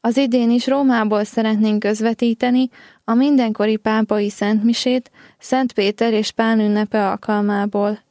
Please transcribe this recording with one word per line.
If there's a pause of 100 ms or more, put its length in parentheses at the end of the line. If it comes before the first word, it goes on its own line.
az
idén
is
Rómából
szeretnénk
közvetíteni (340)
a
mindenkori
pápai
szentmisét (280)
Szent
Péter
és
Pál
ünnepe
alkalmából. (120)